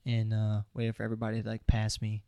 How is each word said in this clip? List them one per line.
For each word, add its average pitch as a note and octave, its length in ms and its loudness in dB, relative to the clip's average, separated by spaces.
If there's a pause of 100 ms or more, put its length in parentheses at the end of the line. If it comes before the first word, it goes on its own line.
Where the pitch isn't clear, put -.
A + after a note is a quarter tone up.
and, A2+ 260 2
uh, G#2+ 300 2 (120)
waited A2+ 200 -2
for - 80 -8
everybody A2+ 400 -2
to, G#2+ 60 -6
like, A2+ 180 -6
pass A2 340 2
me. G#2+ 280 -4